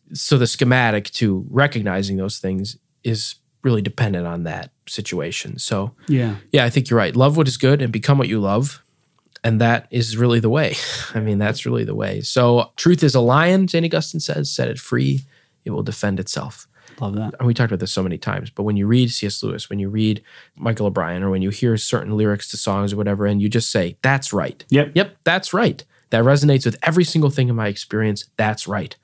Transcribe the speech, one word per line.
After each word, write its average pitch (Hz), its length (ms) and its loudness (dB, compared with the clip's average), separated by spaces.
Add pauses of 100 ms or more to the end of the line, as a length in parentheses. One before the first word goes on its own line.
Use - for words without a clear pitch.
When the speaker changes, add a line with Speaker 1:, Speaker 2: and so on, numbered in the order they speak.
(120)
Speaker 1:
So - 260 2
the 123 80 2
schematic 120 680 2
to 98 360 0
recognizing 98 640 0
those 95 220 -4
things 95 380 -6 (260)
is 110 320 -4 (300)
really 113 180 2
dependent 98 440 -2
on 85 180 -6
that 82 260 -10 (160)
situation. - 720 -8
So 104 340 -4 (140)
Speaker 2:
Yeah. 120 300 0 (160)
Speaker 1:
yeah, 131 120 4
I 120 60 2
think 120 180 0
you're 117 80 2
right. 98 200 2
Love 143 200 4
what 151 120 4
is 127 80 -4
good 139 260 2
and 117 100 -2
become 139 260 2
what 131 100 0
you 107 100 0
love. 104 460 -2 (580)
And 110 180 2
that 117 300 2
is 113 260 -2
really 120 220 4
the 110 120 2
way. 143 260 0 (180)
<laughs> - 200 -10
I 113 60 -2
mean, 104 180 0
that's 107 260 -2
really 120 200 -2
the 101 100 -4
way. 101 260 -4
So 120 560 2
truth 170 260 4
is 135 120 6
a 127 60 4
lion, 165 480 4
Saint 165 180 0
Augustine 160 340 -2
says, 151 300 -4
"Set 123 180 -2
it 131 100 -6
free, 135 440 -2 (420)
it - 60 -8
will 104 120 -4
defend 101 380 -4
itself." - 480 -10 (320)
Speaker 2:
Love 101 140 -6
that. 107 240 -6
Speaker 1:
And 123 80 0
we 117 80 2
talked 113 180 0
about 90 80 -2
this 92 120 -4
so 95 100 -2
many 90 160 -4
times, 98 320 -8
but 101 140 -6
when 104 120 0
you 101 100 0
read 123 240 4
C 104 160 -4
S - 160 -6
Lewis, 98 280 -8
when 104 80 -6
you 98 100 -4
read 107 340 0 (340)
Michael 107 300 -2
O'Brien, 90 360 -2
or 98 80 0
when 95 100 0
you 95 80 0
hear 110 300 0
certain - 400 -4
lyrics 104 320 0
to - 80 -6
songs 101 340 -2
or 101 40 -4
whatever, 101 280 -2
and 101 160 2
you 104 80 2
just 113 220 0
say, 90 320 -2
"That's 135 280 0
right." 92 380 -4
Speaker 2:
Yep. - 260 4
Speaker 1:
Yep, 196 300 0
that's 185 300 0
right. 220 280 0 (280)
That 117 140 4
resonates 139 420 6
with 117 160 0
every 170 220 2
single 151 260 2
thing 127 180 0
in 120 80 0
my 107 120 0
experience. 107 580 -2 (100)
That's 107 320 -2
right. 185 360 -6